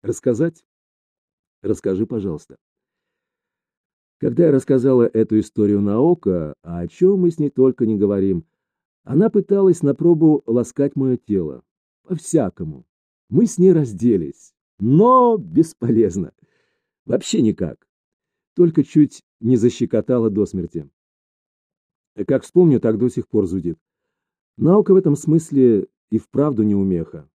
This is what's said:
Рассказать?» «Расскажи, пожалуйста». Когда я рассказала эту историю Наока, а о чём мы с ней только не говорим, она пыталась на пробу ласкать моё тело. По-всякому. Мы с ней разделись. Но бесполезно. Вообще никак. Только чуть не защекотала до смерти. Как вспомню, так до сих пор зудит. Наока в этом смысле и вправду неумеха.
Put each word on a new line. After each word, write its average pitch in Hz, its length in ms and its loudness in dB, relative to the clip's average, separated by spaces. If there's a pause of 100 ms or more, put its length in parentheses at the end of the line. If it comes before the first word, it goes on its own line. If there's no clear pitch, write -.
Рассказать?» 127 600 -4 (960)
«Расскажи, 101 440 -4
пожалуйста». 95 520 -10 (1600)
Когда 151 280 0
я 151 40 4
рассказала 131 520 2
эту 107 360 0
историю 104 400 -2
Наока, 101 840 -2
а 85 180 -12
о 87 80 -8
чём 185 340 0
мы 170 100 0
с 160 80 -14
ней 147 100 -2
только 127 360 0
не 110 120 -2
говорим, 98 480 -2 (600)
она 196 240 0
пыталась 196 520 0
на 143 140 0
пробу 160 500 2
ласкать 123 520 -4
моё 131 180 -2
тело. 82 480 -6 (400)
По-всякому. 107 800 -6 (440)
Мы 120 160 2
с - 120 -6
ней 185 140 6
разделись. 107 840 -2 (260)
Но 226 580 4
бесполезно. 113 960 -2 (720)
Вообще 160 360 -4
никак. 92 460 -4 (680)
Только 165 280 2
чуть - 400 0 (160)
не 123 160 0
защекотала 113 760 0
до 101 160 -2
смерти. 82 440 -10 (1400)
Как 135 160 0
вспомню, 160 360 4
так 110 180 0
до 120 120 0
сих - 180 -8
пор 107 180 0
зудит. 85 340 -6 (800)
Наока 190 360 2
в 190 40 6
этом 160 180 2
смысле 139 720 0 (220)
и 117 80 -2
вправду 135 460 -2
неумеха. 92 760 -4